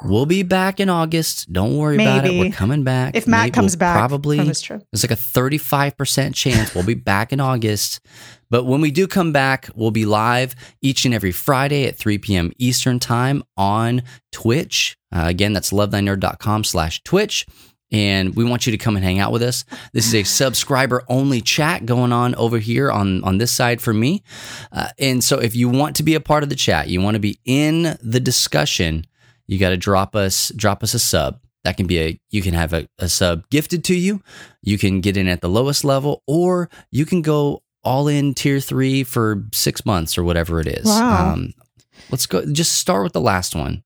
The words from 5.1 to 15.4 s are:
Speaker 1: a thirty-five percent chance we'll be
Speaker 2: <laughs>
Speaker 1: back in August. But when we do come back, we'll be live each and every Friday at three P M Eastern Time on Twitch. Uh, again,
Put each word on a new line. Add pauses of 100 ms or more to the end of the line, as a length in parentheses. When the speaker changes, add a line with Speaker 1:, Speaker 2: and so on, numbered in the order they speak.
Speaker 1:
a
thirty-five
percent
chance
we'll
be
Speaker 2:
<laughs>
Speaker 1:
back
in
August. (500)
But
when
we
do
come
back,
we'll
be
live (260)
each
and
every
Friday
at
three
P
M
Eastern
Time (140)
on (280)
Twitch. (140)
Uh,
again,